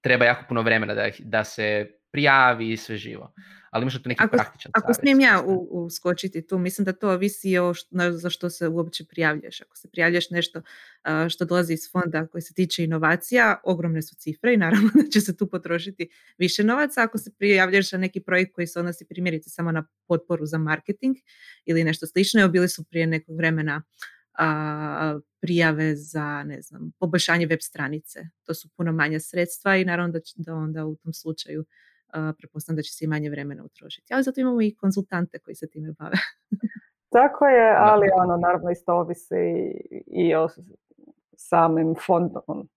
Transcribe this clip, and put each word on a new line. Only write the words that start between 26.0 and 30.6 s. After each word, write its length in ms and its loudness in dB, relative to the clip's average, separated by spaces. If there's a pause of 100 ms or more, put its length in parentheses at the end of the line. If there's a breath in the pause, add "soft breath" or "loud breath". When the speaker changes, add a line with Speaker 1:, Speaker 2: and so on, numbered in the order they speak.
Speaker 2:
ne 180 -12
znam, 380 -16
poboljšanje 460 0
web 160 0
stranice. 580 -10 (240)
To 100 -8
su 240 -14
puno 140 -2
manja 280 0
sredstva 580 -2
i 80 2
naravno 260 -2
da 80 -4
će, 180 -16
da 180 -10
onda 300 -6